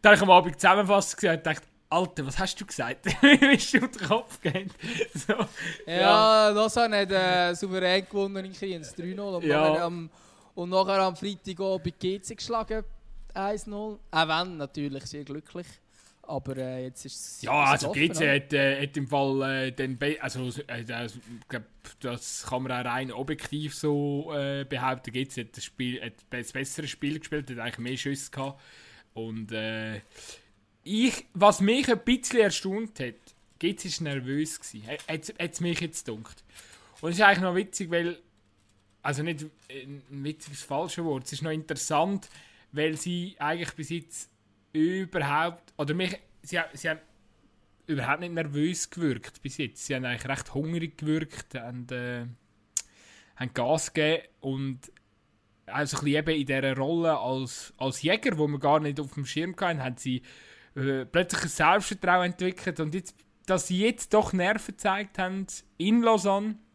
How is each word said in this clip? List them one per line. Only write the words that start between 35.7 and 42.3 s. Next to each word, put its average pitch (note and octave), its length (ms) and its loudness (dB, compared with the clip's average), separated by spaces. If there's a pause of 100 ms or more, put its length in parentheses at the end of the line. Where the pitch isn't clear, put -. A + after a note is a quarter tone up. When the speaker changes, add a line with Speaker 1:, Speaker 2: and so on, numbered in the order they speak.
Speaker 1:
jetzt - 240 -8
gedacht. A2 360 -12 (600)
Und D#3+ 80 -4
es E3+ 80 -2
ist G#3+ 40 4
eigentlich G3 200 8
noch F3+ 140 0
witzig, F#3+ 360 -2
weil, E3+ 260 0 (840)
also C#3+ 220 -2
nicht, D#3 200 -4 (240)
äh, C3+ 200 -14 (220)
witzig C#3+ 440 -10
ist - 80 -14
das - 60 -16
falsche E3 360 -4
Wort, C3+ 220 -2
es - 80 -10
ist C3+ 80 -8
noch D#3 100 -4
interessant, D#3 800 -2 (420)